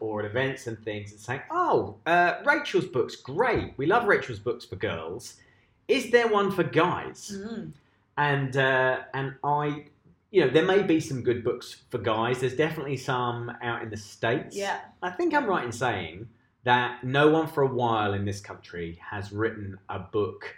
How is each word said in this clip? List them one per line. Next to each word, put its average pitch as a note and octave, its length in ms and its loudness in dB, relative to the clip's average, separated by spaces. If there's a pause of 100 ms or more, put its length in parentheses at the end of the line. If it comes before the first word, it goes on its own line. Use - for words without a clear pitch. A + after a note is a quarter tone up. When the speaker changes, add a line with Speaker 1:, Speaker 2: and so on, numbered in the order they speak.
Speaker 1:
or G#2+ 200 -4
at G#2 60 -4
events C3 400 -4
and A2+ 160 -6
things G#2 300 -8
and - 80 -20
saying, C3 200 -6 (120)
"Oh, C#4+ 420 2 (100)
uh, F3 300 4 (100)
Rachel's C#4+ 420 2
book's - 280 -2
great. D3+ 600 -2
We C#3 100 -4
love A3 220 4
Rachel's C3 320 0
books - 240 -4
for - 100 -12
girls. F2+ 640 -6 (500)
Is A#3+ 240 0
there A#3 160 6
one G3+ 240 4
for F3+ 140 2
guys?" D#3 680 0
Speaker 2:
Mm. G3 380 -10 (460)
Speaker 1:
And, C#3 400 2
uh, C3 420 4 (140)
and C3+ 300 -4
I, D3 420 -2 (460)
you F3 140 6
know, B2+ 60 4
there D#3 140 6
may F#3+ 180 4
be D#3+ 180 4
some C3 220 -6
good A#2+ 220 0
books - 460 -4
for A#2+ 80 -4
guys. A2+ 420 0
There's B2 160 -2
definitely D3+ 400 0
some A#2+ 540 -2 (120)
out A#2 200 -4
in A2+ 80 -8
the G#2+ 60 -8
States. - 600 -2
Speaker 2:
Yeah. G3 240 -4 (220)
Speaker 1:
I F3+ 80 -4
think E4 240 0
I'm C#4+ 120 2
right E3 180 0
in A#2 80 -6
saying G2+ 560 -4 (360)
that B2 400 2
no C#3+ 240 6
one D#3+ 180 6
for D3+ 160 0
a B2+ 100 4
while A2+ 420 2
in G2 100 -2
this G2+ 160 -4
country E2+ 580 -10 (120)
has G#2 220 -8
written G#2 460 -4 (100)
a G2 100 -6
book - 600 -4